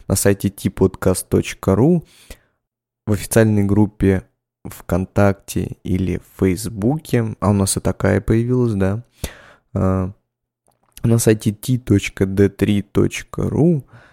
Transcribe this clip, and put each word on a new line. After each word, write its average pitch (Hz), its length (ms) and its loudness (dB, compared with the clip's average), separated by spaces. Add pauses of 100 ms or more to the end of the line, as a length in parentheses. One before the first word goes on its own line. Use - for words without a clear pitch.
на 98 80 0
сайте 101 340 0
ти - 200 -4
подкаст - 600 0
точка - 460 0
ру, 156 280 2 (1040)
в 107 80 -2
официальной 107 500 2
группе 98 600 0 (420)
ВКонтакте - 1160 -2
или 92 340 -2
в - 220 -14
Фейсбуке, 110 1000 -2
а 98 100 0
у 104 40 4
нас 98 240 0
и - 20 -6
такая 98 400 0
появилась, 120 540 0
да, 98 300 -2 (680)
э, 95 360 -2 (920)
на 117 160 4
сайте 110 340 2
ти 127 240 -4
точка - 480 0
дэ 95 240 2
три 101 320 0
точка - 680 -4
ру 147 360 0 (280)